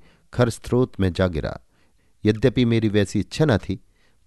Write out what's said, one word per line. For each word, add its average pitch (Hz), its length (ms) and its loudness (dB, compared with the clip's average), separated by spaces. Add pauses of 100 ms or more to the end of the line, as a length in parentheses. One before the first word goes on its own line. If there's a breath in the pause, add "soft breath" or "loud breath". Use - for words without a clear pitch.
(340 soft breath)
खर 120 160 2
स्रोत - 500 -2
में 95 120 2
जा 92 140 0
गिरा। 76 340 -6 (640)
यद्यपि 117 400 2
मेरी 113 240 2
वैसी 101 320 0
इच्छा - 240 -2
न 127 140 2
थी, - 260 -8 (420)